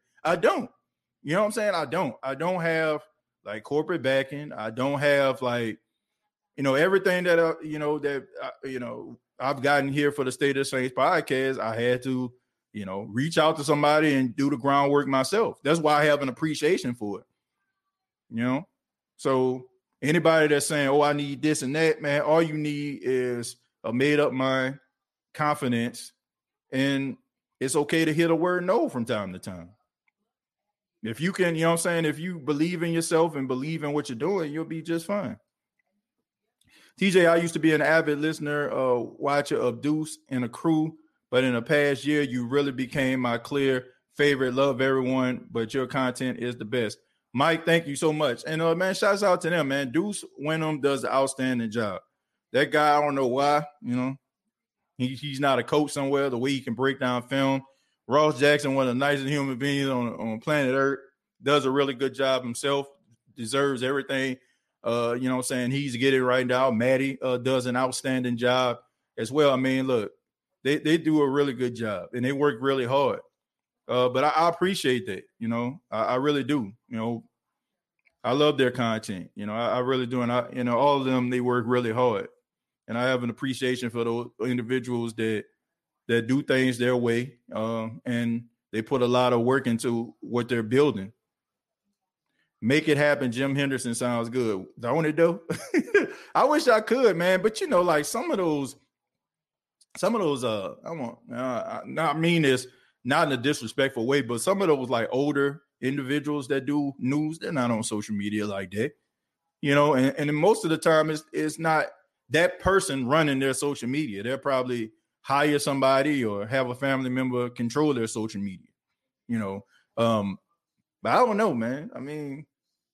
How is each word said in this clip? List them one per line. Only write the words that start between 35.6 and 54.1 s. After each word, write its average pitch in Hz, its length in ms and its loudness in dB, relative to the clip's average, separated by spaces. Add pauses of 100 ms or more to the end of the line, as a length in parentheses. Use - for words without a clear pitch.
T 190 140 2
J, 175 160 6
I 170 100 6
used 170 160 0
to 165 60 -4
be 156 140 4
an 151 80 2
avid 151 380 2
listener, 147 520 -2
uh, 127 280 2
watcher 143 580 -2
of 117 240 -2
Deuce 151 460 -2
and 127 160 -4
the 117 60 -6
crew, 160 480 0 (340)
but 127 140 4
in 127 80 2
the 117 80 0
past 143 440 2
year, 147 160 2
you 123 240 -4
really 139 280 0
became 131 480 -2
my 117 160 0
clear 135 480 0 (320)
favorite. 135 360 2
Love 135 280 2
everyone, 131 680 0
but 113 240 -4
your 131 140 -2
content 127 520 -4
is 120 180 -6
the 113 80 -10
best. 110 320 -2 (340)
Mike, 165 340 2
thank 165 220 2
you 143 80 -6
so 156 160 0
much. 151 340 -2
And, 160 160 -4
uh, 165 140 2
man, 185 200 -2
shouts 202 280 0
out 180 180 4
to 160 80 -2
them, 160 200 0
man. 139 220 -2
Deuce 196 340 -2 (120)
Wenham 156 440 -2
does 139 240 0
an - 60 -4
outstanding 131 600 0
job. 104 300 -4 (500)
That 143 200 2
guy, 147 260 4
I 147 40 4
don't 147 140 0
know 135 120 2
why, 143 360 2 (180)
you 120 140 -4
know, 131 200 -2 (840)